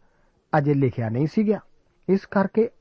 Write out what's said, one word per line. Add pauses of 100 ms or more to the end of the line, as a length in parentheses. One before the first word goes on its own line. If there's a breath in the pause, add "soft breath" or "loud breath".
(580)
ਅਜੇ
ਲਿਖਿਆ
ਨਹੀਂ
ਸੀ
ਗਿਆ, (480)
ਇਸ
ਕਰਕੇ (120)